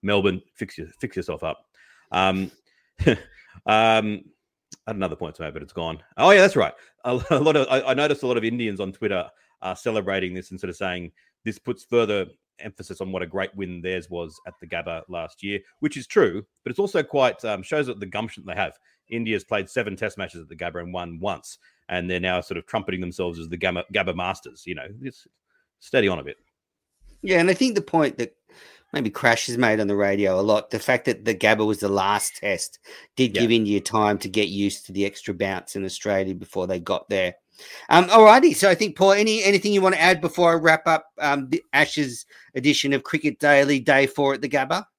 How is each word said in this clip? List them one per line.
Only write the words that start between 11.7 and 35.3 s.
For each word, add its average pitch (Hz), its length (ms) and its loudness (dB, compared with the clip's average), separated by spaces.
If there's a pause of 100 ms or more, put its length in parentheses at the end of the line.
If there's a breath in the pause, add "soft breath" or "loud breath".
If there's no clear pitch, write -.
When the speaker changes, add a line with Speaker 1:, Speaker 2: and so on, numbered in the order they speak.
Speaker 1:
further 104 420 0 (340)
emphasis - 400 -16
on 95 120 -8
what 92 100 -6
a 87 40 -8
great 95 280 -6
win 90 280 -10
theirs 90 260 -6
was 85 380 -10
at 90 140 -20
the 87 60 -20
Gabba 82 420 -10
last 82 340 -12
year, 101 180 -6 (200 soft breath)
which 147 160 -6
is 127 100 -12
true, 107 380 2 (180)
but - 80 -10
it's 120 80 -10
also 196 240 -2
quite, 131 420 0
um, 104 180 -6
shows 151 260 -4
that 104 120 -10
the 101 60 -10
gumption 104 400 -10
they 87 80 -10
have. 90 240 -6 (320)
India's 110 340 -4
played 101 260 -4
seven 104 260 -4
test 104 220 -8
matches 87 240 -12
at 76 60 -20
the 82 80 -20
Gabba 87 240 -10
and 87 120 -12
won 87 260 -10
once, 90 400 -8 (300)
and 90 220 -4
they're 90 100 -2
now 90 220 -2
sort - 160 -10
of 82 80 -14
trumpeting 95 340 -6
themselves 87 380 -8
as 82 100 -14
the 85 80 -10
Gabba, 90 280 -4 (100)
Gabba 95 200 -2
masters. 90 520 -8
You 90 80 -10
know, 131 120 -14 (140)
it's 131 260 -16 (540)
steady 117 280 2
on 90 100 -2
a 71 40 -10
bit. 67 140 -12 (840)
Speaker 2:
Yeah, 185 180 2
and 175 80 4
I 185 60 4
think 247 200 0
the 202 60 0
point 165 380 0
that - 180 -8 (560 soft breath)
maybe 131 160 -2
Crash 113 380 2
has 120 100 -6
made 113 240 2
on 104 60 0
the 101 100 0
radio 98 420 2
a 98 40 0
lot, 107 280 2
the 113 80 -4
fact 123 280 -2
that 110 180 -4
the 113 100 0
Gabba 107 320 2
was 104 140 -2
the 104 80 -2
last 101 480 -2
test - 440 -6 (360 loud breath)
did 123 180 2
Speaker 1:
Yeah. 113 80 2
Speaker 2:
give 113 80 2
India 104 300 2
time 107 380 0
to 104 100 -8
get 101 200 -2
used 101 380 -4
to 98 60 -18
the 98 140 -2
extra - 260 -8